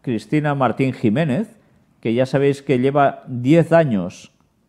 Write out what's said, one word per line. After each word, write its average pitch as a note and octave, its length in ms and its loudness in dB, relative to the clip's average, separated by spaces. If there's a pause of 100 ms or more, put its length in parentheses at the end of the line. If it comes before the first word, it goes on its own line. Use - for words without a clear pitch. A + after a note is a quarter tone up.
Cristina D3 520 -2
Martín C3 380 0
Jiménez, C#3 680 -2 (420)
que A2+ 120 -4
ya B2+ 140 0
sabéis C#3 340 0
que C3 180 0
lleva C#3 480 0
diez C#3 460 2
años A#2 560 0 (400)